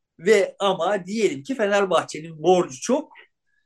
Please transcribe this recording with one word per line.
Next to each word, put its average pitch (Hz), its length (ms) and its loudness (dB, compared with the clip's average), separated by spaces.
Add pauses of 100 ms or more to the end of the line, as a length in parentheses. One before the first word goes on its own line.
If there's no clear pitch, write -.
(180)
ve 190 400 2
ama 190 480 -2
diyelim 185 360 -2
ki 262 120 -8
Fenerbahçe'nin 165 880 -2
borcu 269 380 2
çok 294 320 -4 (540)